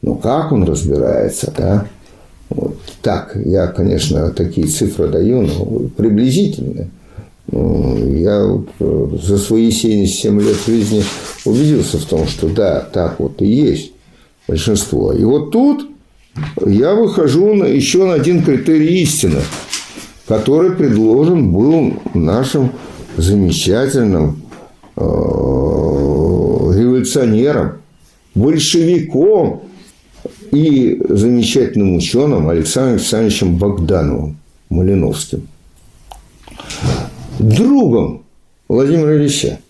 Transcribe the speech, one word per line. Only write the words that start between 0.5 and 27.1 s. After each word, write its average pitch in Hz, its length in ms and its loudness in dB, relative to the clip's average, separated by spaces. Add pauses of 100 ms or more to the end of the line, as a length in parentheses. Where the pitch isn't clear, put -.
он 110 120 2
разбирается, 73 920 -2
да? 101 300 0 (640)
Вот. - 260 -6 (240)
Так, - 420 -4
я, 90 220 0
конечно, 82 640 -2
такие 85 380 -2
цифры 87 400 -2
даю, 101 340 0
но 90 240 -2 (320)
приблизительные. 117 920 0 (580)
Ну, 67 680 0
я 101 300 2
вот, 98 240 -2 (100)
э, 78 440 -2
за 98 140 2
свои 113 340 2
семьдесят 104 480 0
семь 104 220 2
лет 107 240 2
жизни 107 380 0 (400)
убедился 135 540 2
в - 80 -4
том, 80 220 -2
что - 200 -4
да, 87 320 0
так - 400 -4
вот - 220 -4
и 95 40 2
есть 120 480 0 (540)
большинство. 80 640 -2
И - 120 0
вот 147 280 0
тут 285 380 0 (760)
я 113 280 2
выхожу 196 600 2
на, 196 120 2
ещё 143 400 2
на 185 80 2
один 156 300 2
критерий 156 580 2
истины, 90 400 0 (840)
который 143 440 2
предложен 135 800 2
был 135 420 2 (200)
нашим 123 580 0 (460)
замечательным, 95 1300 0 (520)
э, - 60 -4
революционером, 85 2750 0 (540)